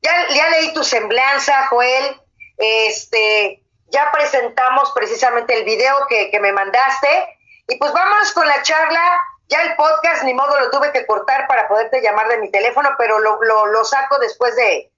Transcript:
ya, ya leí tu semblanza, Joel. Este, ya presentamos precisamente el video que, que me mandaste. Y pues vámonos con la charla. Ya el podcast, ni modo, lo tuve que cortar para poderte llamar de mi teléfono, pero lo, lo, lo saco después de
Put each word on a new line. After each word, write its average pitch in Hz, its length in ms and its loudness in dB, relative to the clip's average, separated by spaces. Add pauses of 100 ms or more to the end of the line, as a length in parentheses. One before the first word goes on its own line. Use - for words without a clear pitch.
ya, 339 260 0
ya 302 220 0
leí 320 240 0
tu 311 100 -4
semblanza, 262 840 0
Joel. 254 520 0 (360)
Este, 220 1040 -2 (260)
ya 294 240 0
presentamos 262 800 0
precisamente 233 680 -2
el 214 60 -4
video 262 440 0
que, 214 220 -2
que 208 80 0
me 202 140 0
mandaste. 269 840 0 (300)
Y - 120 -4
pues 294 140 0
vámonos 392 400 2
con 320 140 2
la 285 160 2
charla. 330 580 2 (300)
Ya 302 120 0
el 330 140 -4
podcast, 311 480 2
ni 254 100 0
modo, 285 260 2
lo 240 100 0
tuve 285 220 0
que 262 140 -2
cortar 262 420 -2
para 240 200 2
poderte 220 340 0
llamar 214 260 0
de 233 80 0
mi 208 140 -6
teléfono, 240 480 0
pero 220 200 0
lo, 214 240 0
lo, 220 240 2
lo 214 180 0
saco 277 340 0
después 233 380 -2
de 208 420 -2